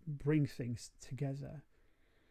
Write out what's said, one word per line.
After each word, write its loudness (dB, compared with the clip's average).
bring 4
things -6
together. -4